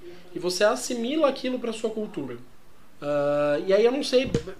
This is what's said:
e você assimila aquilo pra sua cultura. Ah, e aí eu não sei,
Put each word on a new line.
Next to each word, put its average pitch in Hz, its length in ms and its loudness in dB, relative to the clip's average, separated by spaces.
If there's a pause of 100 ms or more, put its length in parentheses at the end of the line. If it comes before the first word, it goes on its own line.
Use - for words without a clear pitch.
(340)
e 165 60 -6
você 180 240 2
assimila 254 640 2
aquilo 254 320 -2
pra 226 120 -4
sua 220 180 -4
cultura. 160 460 -6 (640)
Ah, 147 640 2
e 190 80 2
aí 208 120 8
eu 240 80 6
não 277 100 -2
sei, 254 260 2 (320)